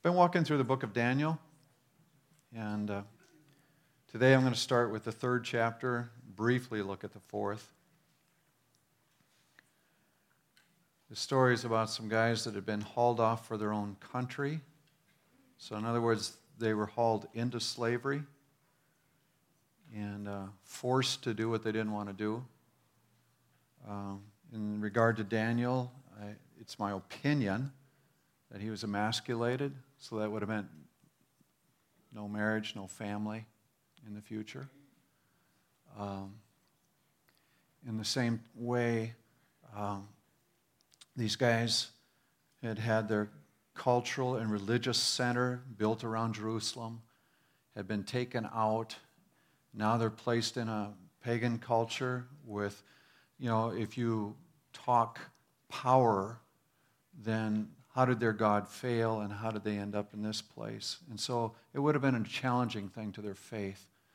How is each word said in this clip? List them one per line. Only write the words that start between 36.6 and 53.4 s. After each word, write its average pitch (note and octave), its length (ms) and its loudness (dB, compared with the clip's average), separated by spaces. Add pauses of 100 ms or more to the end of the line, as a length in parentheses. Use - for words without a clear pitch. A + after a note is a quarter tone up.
in A2 80 -4
the G#2+ 80 -4
same A#2 360 0 (140)
way, A#2 600 -2 (600)
um, G2+ 320 -6 (1120)
these A2+ 180 -2
guys A#2 540 2 (760)
had A2+ 160 -4
had A2 300 2
their G#2 220 0 (440)
cultural B2+ 600 0
and A2 160 -2
religious A2+ 460 0
center B2 640 0 (160)
built A2 260 0
around A2+ 300 -2
Jerusalem, A2+ 640 -6 (760)
had G2 140 -8
been G#2 160 -2
taken B2 500 -2
out. A2 400 0 (760)
Now A2 240 2
they're A2+ 140 2
placed A#2 480 0
in A2+ 100 -2
a G#2+ 240 -4 (300)
pagan A#2 360 0
culture B2 680 0 (180)
with, G#2 380 -4 (560)
you B2+ 100 -4